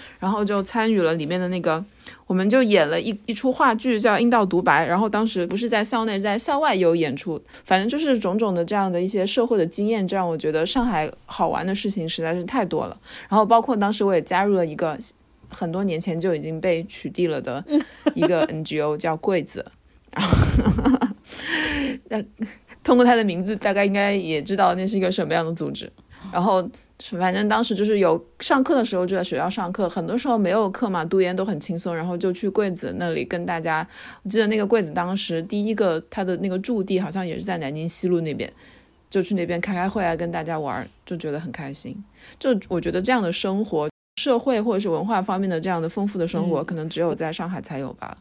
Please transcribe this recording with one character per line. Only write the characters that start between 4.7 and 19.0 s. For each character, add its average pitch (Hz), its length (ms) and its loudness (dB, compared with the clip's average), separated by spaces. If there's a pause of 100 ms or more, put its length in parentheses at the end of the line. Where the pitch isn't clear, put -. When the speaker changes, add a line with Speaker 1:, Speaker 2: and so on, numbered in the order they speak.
Speaker 1:
然 170 120 2
后 220 100 2
当 208 180 0
时 180 200 -2
不 180 100 -4
是 240 100 -2
在 214 160 2
校 226 220 0
内， 208 140 -2
在 202 200 0
校 277 200 0
外 294 160 2
有 175 200 4
演 156 220 0
出， 151 260 -6 (220)
反 190 160 4
正 208 80 0
就 277 100 0
是 277 200 2
种 202 200 0
种 208 160 2
的 170 80 0
这 180 140 -2
样 190 160 0
的 175 80 0
一 185 60 0
些 196 200 0
社 233 200 2
会 240 100 2
的 165 100 2
经 202 200 -2
验， 214 200 0
这 180 80 -2
让 185 140 0
我 165 80 -2
觉 156 160 -2
得 160 140 0
上 240 180 0
海 165 260 0 (140)
好 - 240 -2
玩 - 180 -2
的 190 80 0
事 202 160 -2
情 180 160 -4
实 165 160 -4
在 160 120 0
是 180 100 -4
太 214 220 0
多 156 180 -2
了。 95 100 -8 (360)
然 202 80 6
后 214 80 6
包 233 160 8
括 247 120 0
当 202 160 2
时 214 140 0
我 196 80 4
也 165 80 4
加 185 240 2
入 202 100 2
了 175 120 2
一 151 100 -6
个 160 220 -2 (520)
很 170 200 -6
多 190 140 -2
年 170 160 -2
前 170 180 -2
就 170 160 0
已 151 60 -2
经 160 200 -6
被 165 240 0
取 - 240 -10
缔 165 220 0
了 139 100 -4
的 135 240 -6 (500)
一 233 80 -2
个 180 240 4
N 156 180 -6
G 151 160 -4
O， 151 160 0
<laughs> - 20 -6
叫 160 180 -2